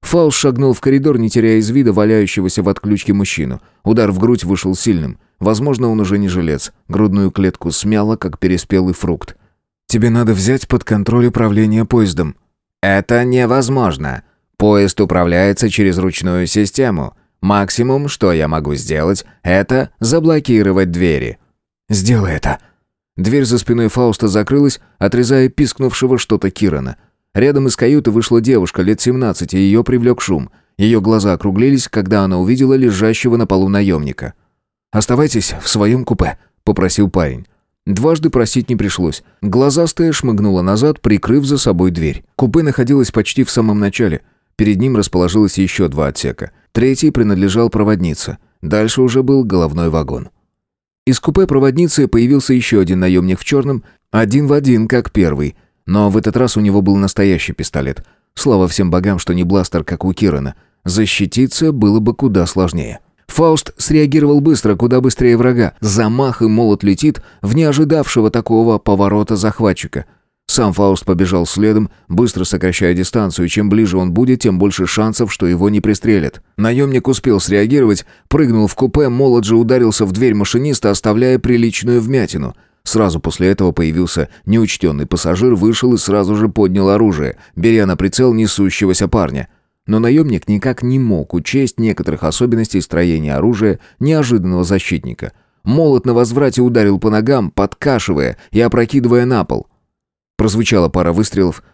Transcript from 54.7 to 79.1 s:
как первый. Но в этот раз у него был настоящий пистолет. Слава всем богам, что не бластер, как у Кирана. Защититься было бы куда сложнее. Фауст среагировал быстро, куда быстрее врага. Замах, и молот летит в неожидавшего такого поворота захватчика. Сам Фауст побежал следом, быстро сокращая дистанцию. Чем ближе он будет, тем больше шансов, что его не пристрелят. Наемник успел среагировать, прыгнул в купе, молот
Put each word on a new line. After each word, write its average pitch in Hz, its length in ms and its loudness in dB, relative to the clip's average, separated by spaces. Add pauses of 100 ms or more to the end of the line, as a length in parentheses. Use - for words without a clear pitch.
как 120 240 0
первый. 73 440 0 (340)
Но 104 180 2
в 98 80 2
этот - 200 0
раз 120 200 2
у 107 40 0
него 107 220 2
был 98 120 4
настоящий 98 580 0
пистолет. 69 520 -6 (300)
Слава 95 340 2
всем 87 240 0
богам, 92 260 0
что 87 160 -4
не 90 80 0
бластер, 90 400 0
как - 220 -8
у 92 80 0
Кирана. 73 420 -2 (300)
Защититься 110 880 0
было 107 260 2
бы 107 160 0
куда 98 320 0
сложнее. 85 540 -4 (260)
Фауст 160 500 0
среагировал 147 640 2
быстро, 139 360 2
куда 120 240 2
быстрее 123 360 2
врага. 120 440 2
Замах, 113 640 0
и 113 40 2
молот 107 380 2
летит 101 380 0 (200)
в 104 140 -2
неожидавшего 147 720 2
такого 113 480 0
поворота 101 560 0
захватчика. 104 720 -2 (400)
Сам 107 260 0
Фауст 98 320 0
побежал 90 400 0
следом, 107 460 0 (160)
быстро 95 380 0
сокращая 90 500 0
дистанцию. 87 540 -2
Чем 104 200 0
ближе 101 300 2
он 90 140 -2
будет, 123 300 2
тем 92 180 0
больше 95 260 0
шансов, 107 460 -2
что - 140 -4
его 90 240 2
не 104 100 0
пристрелят. 104 600 -2 (160)
Наемник 127 520 0
успел 120 320 0
среагировать, 107 640 2 (220)
прыгнул 117 400 2
в - 80 -6
купе, 135 320 0
молот 123 360 2